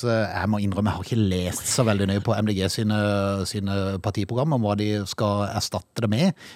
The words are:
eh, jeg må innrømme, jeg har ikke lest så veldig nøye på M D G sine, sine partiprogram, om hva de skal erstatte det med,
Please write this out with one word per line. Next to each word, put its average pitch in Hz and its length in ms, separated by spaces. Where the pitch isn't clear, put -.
eh, 113 260
jeg 98 160
må 104 160
innrømme, 101 240
jeg 85 80
har 92 80
ikke 110 260
lest 90 380
så - 160
veldig 101 240
nøye 98 160
på 107 140
M 107 80
D 107 80
G 95 160
sine, 107 300
sine 98 540
partiprogram, 120 540
om 123 80
hva 104 160
de 104 280
skal 101 440
erstatte - 560
det 104 40
med, 151 240